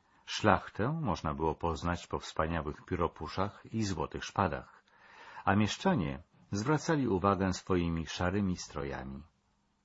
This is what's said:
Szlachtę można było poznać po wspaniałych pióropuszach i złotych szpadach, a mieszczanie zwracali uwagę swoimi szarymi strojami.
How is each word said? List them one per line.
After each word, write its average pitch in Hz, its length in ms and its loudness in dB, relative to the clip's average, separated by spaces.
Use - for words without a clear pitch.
Szlachtę 101 640 2
można 82 320 0
było 78 200 0
poznać 85 520 -2
po 80 120 -4
wspaniałych 80 640 -2
pióropuszach 87 800 -2
i 113 120 -2
złotych 78 400 -4
szpadach, 76 580 -2
a 98 100 4
mieszczanie 104 680 2
zwracali 139 580 2
uwagę 95 440 4
swoimi 85 540 0
szarymi 90 500 0
strojami. 67 640 -8